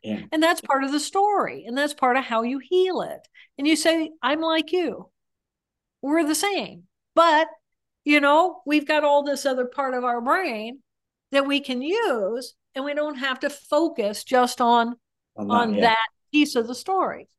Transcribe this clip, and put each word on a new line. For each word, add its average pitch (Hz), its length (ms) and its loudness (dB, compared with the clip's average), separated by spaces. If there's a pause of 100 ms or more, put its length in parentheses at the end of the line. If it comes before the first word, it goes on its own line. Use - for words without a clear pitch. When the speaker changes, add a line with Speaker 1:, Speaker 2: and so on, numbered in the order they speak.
Speaker 1:
Yeah. 214 180 -8 (100)
Speaker 2:
And 320 120 0
that's 339 180 2
part 269 220 0
of 269 80 -4
the 294 80 -2
story. 381 640 -2
And 233 100 -8
that's 294 180 -2
part 254 240 0
of 262 60 0
how 233 200 -2
you 262 160 -4
heal 359 420 0
it. - 260 -10 (300)
And 277 100 -2
you 311 80 4
say, 320 360 0 (100)
"I'm 285 180 0
like 320 320 0
you. 302 380 -4 (960)
We're 311 200 2
the 302 120 0
same." 302 480 -4 (320)
But, 320 320 4 (580)
you 294 140 4
know, 311 480 4
we've 294 200 0
got 302 160 2
all 285 200 4
this 285 240 -4
other 254 180 -2
part 254 300 -4
of 247 80 -4
our 240 180 -2
brain 262 640 -4 (480)
that 277 160 2
we 277 120 0
can 254 220 -6
use, 269 720 -2 (220)
and 269 100 -8
we 294 80 -6
don't 294 240 -4
have 262 220 -4
to 285 100 -4
focus 294 760 -2
just 247 380 2
on, 240 340 4 (400)
Speaker 1:
On 208 120 -8
that, 208 60 0
Speaker 2:
on 233 200 2
Speaker 1:
yeah. 202 80 0
Speaker 2:
that 226 260 4 (240)
piece 294 240 2
of 233 120 0
the 247 80 -8
story. 247 520 -2 (120)